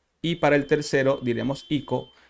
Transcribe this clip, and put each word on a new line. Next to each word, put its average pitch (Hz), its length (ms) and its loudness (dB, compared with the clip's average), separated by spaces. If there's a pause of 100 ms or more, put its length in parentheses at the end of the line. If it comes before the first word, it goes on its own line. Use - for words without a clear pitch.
(220)
y 165 140 -2
para 147 200 4
el 143 100 2
tercero 143 560 0
diremos 120 460 -2
ico 131 420 -4 (200)